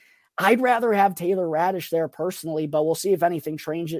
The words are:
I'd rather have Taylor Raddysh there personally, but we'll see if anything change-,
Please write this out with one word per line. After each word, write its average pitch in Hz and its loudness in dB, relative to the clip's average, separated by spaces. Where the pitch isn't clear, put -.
I'd 226 4
rather 240 2
have 196 4
Taylor 180 0
Raddysh 170 0
there 165 0
personally, 160 -6
but 151 0
we'll 165 2
see 190 -2
if 165 0
anything 160 -2
change-, 160 -6